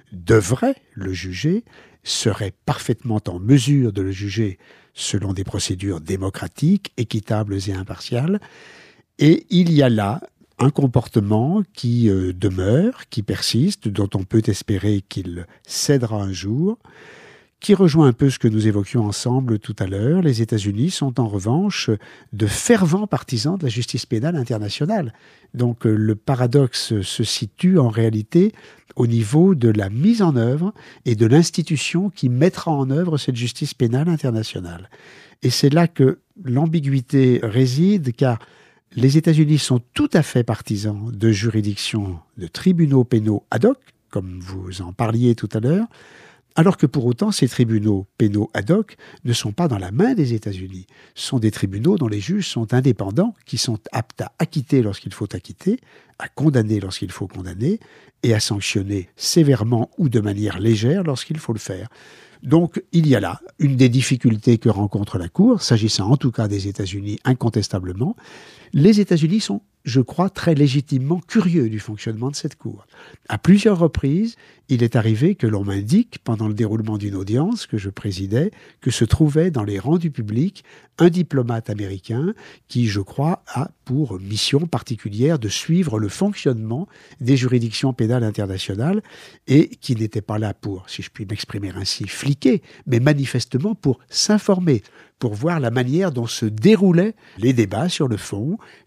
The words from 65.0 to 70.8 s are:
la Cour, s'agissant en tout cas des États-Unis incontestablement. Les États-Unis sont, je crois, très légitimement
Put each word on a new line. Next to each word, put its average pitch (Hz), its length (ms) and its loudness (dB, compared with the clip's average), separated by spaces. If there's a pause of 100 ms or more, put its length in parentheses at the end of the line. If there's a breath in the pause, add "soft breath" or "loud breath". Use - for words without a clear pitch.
la 85 120 -8
Cour, 220 320 4
s'agissant 107 480 0
en 143 80 6
tout 135 140 0
cas 110 180 -2
des 98 180 -4
États-Unis 101 560 -8
incontestablement. 107 920 -2 (580 loud breath)
Les 202 260 6
États-Unis 175 420 2
sont, 202 200 -6 (220)
je 131 180 2
crois, 180 280 0
très - 260 0
légitimement 139 640 0